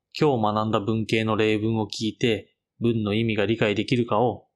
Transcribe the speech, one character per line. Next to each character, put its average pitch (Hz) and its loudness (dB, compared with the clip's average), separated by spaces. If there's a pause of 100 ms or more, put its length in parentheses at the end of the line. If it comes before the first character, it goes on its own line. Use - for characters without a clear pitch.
(180)
今 143 2
日 104 0
学 107 0
ん - -4
だ 110 2
文 110 -2
型 110 0
の 110 0
例 107 2
文 110 -2
を 104 -2
聞 110 -6
い 104 -4
て、 110 -4 (240)
文 113 0
の 101 -2
意 110 0
味 110 0
が 104 0
理 113 0
解 104 2
で 104 -2
き 135 -2
る 120 0
か 104 2
を 113 0